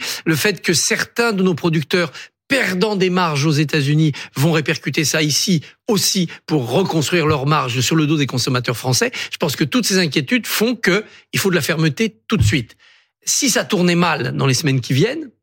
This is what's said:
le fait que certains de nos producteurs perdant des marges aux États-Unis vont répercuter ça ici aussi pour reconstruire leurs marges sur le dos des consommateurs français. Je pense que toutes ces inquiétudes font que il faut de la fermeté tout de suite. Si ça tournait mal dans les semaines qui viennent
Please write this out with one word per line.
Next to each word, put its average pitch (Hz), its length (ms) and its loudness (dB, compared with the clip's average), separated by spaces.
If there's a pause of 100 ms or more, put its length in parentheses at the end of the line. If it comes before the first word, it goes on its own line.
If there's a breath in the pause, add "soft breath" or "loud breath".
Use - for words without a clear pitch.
(240 loud breath)
le 160 120 0
fait 196 260 -2
que 185 100 0
certains 226 600 0
de 190 100 0
nos 185 120 2
producteurs 165 580 0 (360 loud breath)
perdant 214 460 0
des 185 160 2
marges 165 340 0
aux 160 60 2
États-Unis 151 640 2 (240 loud breath)
vont 160 160 2
répercuter 156 520 -2
ça 156 160 2
ici 151 420 0 (260 loud breath)
aussi 190 400 0 (180 loud breath)
pour 127 240 0
reconstruire 165 560 0
leurs 147 200 0
marges 131 340 0
sur 165 160 0
le 156 100 2
dos 156 100 2
des 143 100 0
consommateurs 123 500 -2
français. 135 340 0 (220 loud breath)
Je - 40 -8
pense 147 200 -2
que 160 80 0
toutes 226 200 0
ces 190 140 0
inquiétudes 165 480 0
font 233 300 0
que 202 280 0 (280 loud breath)
il 151 80 -2
faut 196 100 0
de 175 60 2
la 160 40 0
fermeté 160 680 -2
tout 226 80 0
de 120 80 4
suite. 110 320 0 (480 soft breath)
Si - 260 0
ça - 140 0
tournait 175 320 2
mal 151 400 0
dans 139 100 0
les 135 80 2
semaines 135 260 0
qui - 120 -4
viennent 247 360 0 (140)